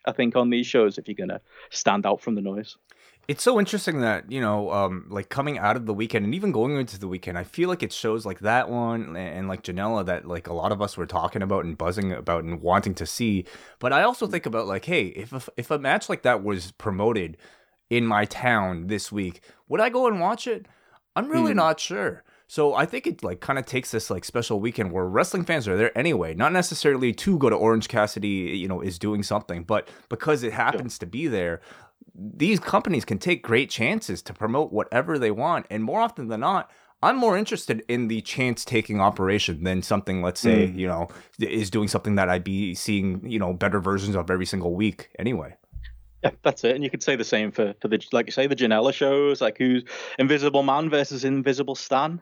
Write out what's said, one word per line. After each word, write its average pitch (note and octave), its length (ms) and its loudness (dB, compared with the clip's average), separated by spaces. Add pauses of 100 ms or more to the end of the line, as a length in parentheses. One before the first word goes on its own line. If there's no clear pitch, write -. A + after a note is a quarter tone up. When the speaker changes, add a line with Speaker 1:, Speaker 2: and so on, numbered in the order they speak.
Speaker 1:
I A#2+ 60 0
think, A#2+ 240 0
on A#2+ 160 4
these A#2+ 160 2
shows A2 320 4
if - 80 -12
you're G#2 80 -10
gonna F#2+ 260 -6 (300)
stand G2+ 340 0
out G2+ 160 0
from A2+ 140 -4
the G2+ 60 -4
noise. G2+ 360 -8 (500)
Speaker 2:
It's C#3+ 160 -4
so B3 160 4
interesting F#3 420 0
that, A2 300 0
you C3+ 80 -4
know, G#2 320 0
um, F#2+ 380 0
like, G2 200 -8
coming C#3 280 -2
out G#2 180 2
of A#2+ 120 -6
the G#2+ 80 -2
weekend G#2+ 280 0
and G#2+ 120 0
even G3 160 0
going C3 260 2
into A#2+ 220 -6
the G2 80 -6
weekend, F2+ 320 -6
I F2+ 40 -6
feel E3+ 260 -2
like F3+ 120 -4
it G#2+ 100 -4
shows A2 320 -2
like F#2+ 180 -8
that A2+ 280 2
one A#2 320 -2
and, D#2+ 160 -10
and, F#2 300 -6
like, F#2 160 -6
Janela G2 420 -2
that, F2+ 200 -4
like, E2+ 220 -8
a E2+ 60 -8
lot E2+ 180 0
of G2+ 80 0
us G2+ 160 -4
were F2 120 -6
talking F2 340 -2
about F#2+ 240 0
and E2 100 -6
buzzing F#2 380 -2
about E2 300 -2
and E2 180 -6
wanting F#2 320 2
to E2+ 140 -6
see. G#2 380 0 (340)
But B2 120 -2
I D3 120 4
also A#3 240 0
think F#3 180 -4
about, A2+ 220 -2
like, G2 180 -4
hey, D#3 220 0
if G2+ 260 -12
a, C3 80 -8 (160)
if - 140 -8
a D3+ 80 2
match C#3+ 280 0
like - 140 -4
that A#2 220 4
was F#2 300 -4
promoted G2+ 640 0 (540)
in A#2+ 160 2
my G#2 200 4
town F#2+ 640 0
this G#2 260 -4
week, F#2+ 260 -4 (300)
would D3+ 100 0
I A3 80 4
go B3 200 2
and G#3 120 0
watch G3 260 -2
it? A3+ 200 -6 (500)
I'm A3+ 140 -2
really D#4+ 220 4
Speaker 1:
Hmm. A3 60 2
Speaker 2:
not D#3+ 220 4
sure. - 420 -4 (240)
So D3 300 2
I C#3 100 4
think B3 220 -6
it, - 160 -4
like, F#2 160 -6
kinda C3+ 220 -2
takes B2+ 300 -4
this, A2+ 180 -2
like, F#2 160 -4
special A2+ 340 -2
weekend G#2 320 -2
where F#2 140 0
wrestling D3+ 400 0
fans C#3+ 240 -2
are F#2 80 2
there A2 200 2
anyway, A2+ 360 0
not A#2+ 180 2
necessarily C#3+ 640 2
to F#3+ 240 0
go C3+ 120 4
to G#2+ 60 6
Orange A2+ 320 4
Cassidy, G#2 400 0
you F#2 400 -2
know, F#2 140 -4
is F2 180 -6
doing G#2 240 0
something, F2+ 400 -4
but G2+ 240 0 (220)
because C3+ 340 0
it A#2+ 40 -2
Speaker 1:
Sure. G#2 80 -4
Speaker 2:
happens A#2+ 440 0
to - 60 -8
be B2 220 -6
there, F2 340 -2 (520)
these D3+ 460 0
companies F3+ 460 0
can G#2+ 140 -2
take F3+ 220 0
great B2 280 2
chances B2 540 -4
to - 100 -12
promote A#2 400 -2
whatever B2+ 440 0
they A#2 140 2
want. C3 380 -2
And G#2+ 140 -4
more D3+ 180 0
often F#3 260 -4
than A2+ 140 -4
not, F3 280 0 (320)
I'm B3 140 4
more A3+ 220 4
interested C#3+ 500 -2
in A#2+ 220 0
the A2 120 -2
chance-taking A2+ 800 0
operation F#2+ 640 2
than F#2 180 2
something, F#2+ 400 0
let's F2 200 -2
say, G#2+ 260 6
Speaker 1:
Mm. F#2 100 -6
Speaker 2:
you F#2 100 -2
know, F2 200 -2 (320)
is G#2+ 300 0
doing G#2+ 180 2
something G#2 280 0
that F#2+ 120 4
I'd F2+ 160 2
be G2 300 -2
seeing, G2 520 -2
you A2+ 140 -2
know, F2+ 140 0
better F#2+ 260 0
versions G2 360 0
of F2 140 0
every F#2 160 0
single F2 300 -2
week G2+ 420 -2
anyway. F#2+ 380 -4 (680)
Speaker 1:
Yeah, - 80 4 (100)
that's - 220 2
it. C3 100 4
And C#3+ 100 -2
you C3+ 60 -2
could - 140 -6
say C#3+ 120 2
the A2+ 80 -2
same G#2+ 280 0
for, G#2 280 0
for - 100 -2
the, G#2+ 220 0
like A#2+ 140 2
you G2+ 60 -10
say, C3+ 160 2
the C#3 80 0
Janela A#2 360 4
shows, C#3 480 2
like A2 200 0
who's B2+ 240 4 (340)
Invisible C#3 460 4
Man C#3+ 260 2
versus C#3+ 340 0
Invisible C3+ 520 2
Stan. D#3 460 0